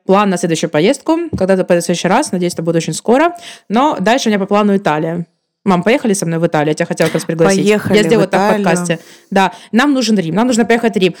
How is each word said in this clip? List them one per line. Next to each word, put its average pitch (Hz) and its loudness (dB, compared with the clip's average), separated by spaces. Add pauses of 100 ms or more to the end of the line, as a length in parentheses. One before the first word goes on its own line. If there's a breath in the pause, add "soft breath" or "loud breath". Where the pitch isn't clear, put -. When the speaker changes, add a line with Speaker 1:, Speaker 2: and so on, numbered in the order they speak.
Speaker 1:
план 202 2
на 175 -2
следующую 165 -2
поездку. 269 0 (180)
Когда-то 185 0
поеду 175 0
в - -6
следующий 175 -2
раз. 254 0
Надеюсь, 175 -2
это 175 -8
будет 165 -2
очень 160 -4
скоро. 311 0 (320 loud breath)
Но 269 0
дальше 226 0
у - 2
меня 208 2
по 190 -4
плану 202 2
Италия. 170 -2 (360)
Мам, 185 0
поехали 226 0
со 185 -4
мной 165 -2
в 170 0
Италию? 156 0
Я 151 0
тебя 170 -4
хотела 170 -2
как 165 -4
раз 165 -4
пригласить. 185 2
Speaker 2:
Поехали 208 2
Speaker 1:
Я 214 2
сделаю 202 2
Speaker 2:
в - -8
Speaker 1:
так 190 0
в 196 0
Speaker 2:
Италию. 208 0
Speaker 1:
подкасте. 175 0 (320 loud breath)
Да, 190 2 (200 loud breath)
нам 269 2
нужен 226 0
Рим, 165 -2
нам 220 0
нужно 233 0
поехать 233 0
в - -2
Рим. 180 0